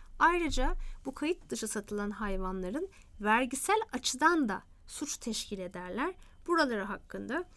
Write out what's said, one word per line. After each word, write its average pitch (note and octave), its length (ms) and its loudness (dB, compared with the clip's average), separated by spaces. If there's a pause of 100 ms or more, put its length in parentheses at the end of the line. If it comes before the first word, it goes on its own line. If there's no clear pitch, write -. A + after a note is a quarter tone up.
(200)
Ayrıca D#4 560 4 (300)
bu C4+ 80 -6
kayıt D#4+ 360 -4
dışı A3+ 180 -4
satılan G#3 440 -4
hayvanların F#3+ 800 -2 (320)
vergisel B3+ 600 2 (100)
açıdan C#4+ 580 4
da F#3+ 140 -2 (240)
suç - 300 -6
teşkil G#3+ 420 -6
ederler. F#3 540 -4 (340)
Buraları C#4 360 4
hakkında G3+ 600 -6 (140)